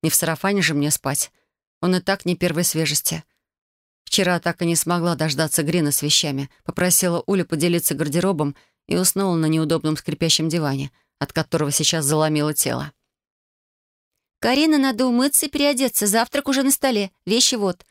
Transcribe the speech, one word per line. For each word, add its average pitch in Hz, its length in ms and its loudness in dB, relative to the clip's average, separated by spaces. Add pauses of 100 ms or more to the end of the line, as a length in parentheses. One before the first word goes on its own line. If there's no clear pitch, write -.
Не 160 80 2
в - 40 -2
сарафане 190 480 0
же 160 120 0
мне 143 160 0
спать. - 420 -4 (480)
Он 180 140 2
и 185 60 2
так 196 240 -2
не 175 120 0
первой 175 280 0
свежести. 156 600 -2 (800)
Вчера 180 360 0
так 170 220 -4
и 175 40 -2
не 170 100 0
смогла 170 380 0
дождаться 156 480 -2
Грина 151 300 0
с - 100 -2
вещами. 143 480 -2 (140)
Попросила 180 640 0
Улю 190 180 0
поделиться 170 500 0
гардеробом 151 640 -2 (300)
и - 100 -4
уснула 185 400 0
на 160 100 2
неудобном 156 500 0
скрипящем 165 520 -2
диване, 143 420 -2 (280)
от - 140 -8
которого 156 380 -2
сейчас 156 340 0
заломило 151 500 0
тело. 131 380 -4 (1500)
Карина, 294 380 4
надо 262 280 2
умыться 254 400 2
и - 20 -6
переодеться, 277 580 0
завтрак 226 420 0
уже 269 140 0
на 269 80 2
столе, 220 400 0 (160)
вещи 233 300 2
вот 196 340 -2